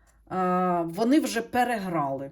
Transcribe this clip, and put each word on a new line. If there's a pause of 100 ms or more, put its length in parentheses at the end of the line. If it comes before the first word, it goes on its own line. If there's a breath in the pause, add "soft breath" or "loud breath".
(300 soft breath)
е,
вони
вже
переграли.